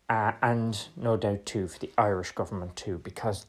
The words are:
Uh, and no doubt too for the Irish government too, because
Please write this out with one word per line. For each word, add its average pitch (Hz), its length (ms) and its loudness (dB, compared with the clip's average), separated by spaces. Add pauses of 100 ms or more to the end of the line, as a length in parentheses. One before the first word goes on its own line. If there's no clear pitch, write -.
(100)
Uh, 110 300 4
and 113 560 2
no 113 220 2
doubt 104 260 0
too 95 240 -2
for - 120 -12
the - 180 -6
Irish 98 340 2
government 90 420 -6
too, 92 220 -6
because - 520 -4